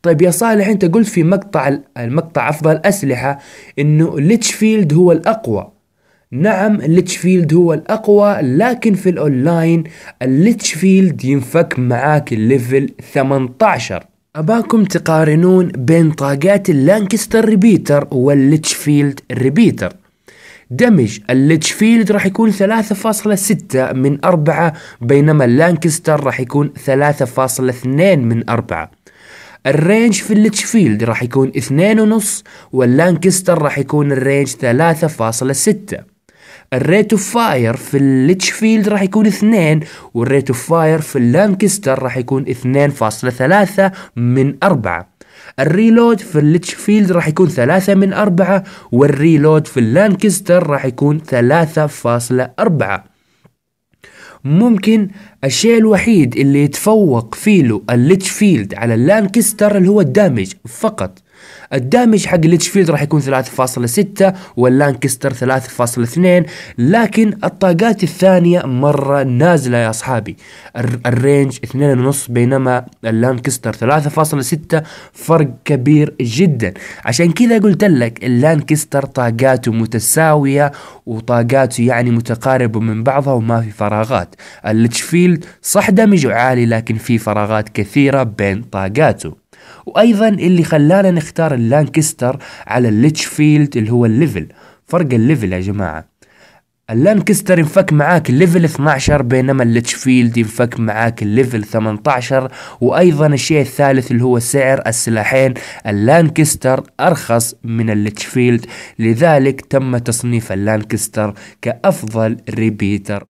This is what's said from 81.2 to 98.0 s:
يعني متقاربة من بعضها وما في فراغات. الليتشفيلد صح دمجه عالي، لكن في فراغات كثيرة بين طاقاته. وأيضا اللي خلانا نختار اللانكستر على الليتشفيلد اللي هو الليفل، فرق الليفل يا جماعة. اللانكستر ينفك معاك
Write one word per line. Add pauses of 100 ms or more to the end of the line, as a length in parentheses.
يعني
متقاربة
من
بعضها
وما
في
فراغات. (320)
الليتشفيلد (160)
صح
دمجه
عالي،
لكن
في
فراغات
كثيرة
بين
طاقاته. (520)
وأيضا
اللي
خلانا
نختار
اللانكستر (300)
على
الليتشفيلد
اللي
هو
الليفل، (380)
فرق
الليفل
يا
جماعة. (840)
اللانكستر
ينفك
معاك